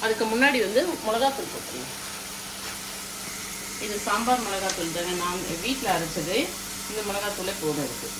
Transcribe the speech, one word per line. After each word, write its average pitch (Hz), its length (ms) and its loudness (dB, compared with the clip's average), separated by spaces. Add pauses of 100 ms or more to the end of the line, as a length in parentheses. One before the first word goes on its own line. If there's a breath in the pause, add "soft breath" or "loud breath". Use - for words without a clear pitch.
அதுக்கு 220 280 4
முன்னாடி 254 340 6
வந்து 220 160 6 (240)
மிளகாத்தூள் 233 460 2
போட்டுக்கலாம். 127 420 -6 (1900)
இது 208 80 -2 (140)
சாம்பார் 226 400 4
மிளகாத்தூள் 185 500 0
தாங்க, 175 240 0
நான் 185 240 0 (200)
வீட்ல 247 300 0
அரைச்சது. 165 400 0 (540)
இந்த 214 100 -2 (100)
மிளகாத்தூளே 196 520 -2
போதும் 147 260 0
இருக்கு. 117 320 -6